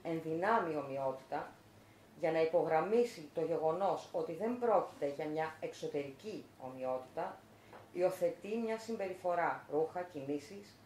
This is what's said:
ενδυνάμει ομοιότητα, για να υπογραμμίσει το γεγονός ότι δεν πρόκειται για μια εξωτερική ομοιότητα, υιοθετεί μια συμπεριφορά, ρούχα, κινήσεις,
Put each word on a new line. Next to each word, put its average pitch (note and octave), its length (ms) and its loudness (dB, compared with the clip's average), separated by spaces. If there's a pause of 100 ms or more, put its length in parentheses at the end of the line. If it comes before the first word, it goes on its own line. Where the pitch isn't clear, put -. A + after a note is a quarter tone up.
ενδυνάμει E3 720 0
ομοιότητα, C3+ 760 -4 (680)
για D#3+ 120 2
να D#3+ 100 4
υπογραμμίσει E3 920 4
το E3+ 80 0
γεγονός D#3+ 680 2
ότι E3 220 -2
δεν A3+ 260 -2
πρόκειται F3+ 560 2
για D#3 100 -4
μια D#3 340 -2
εξωτερική D3+ 840 -6 (140)
ομοιότητα, B2+ 800 -6 (540)
υιοθετεί F3+ 640 0
μια A3 200 -2
συμπεριφορά, F3+ 920 -2
ρούχα, D#3+ 300 0
κινήσεις, D3 720 -6 (100)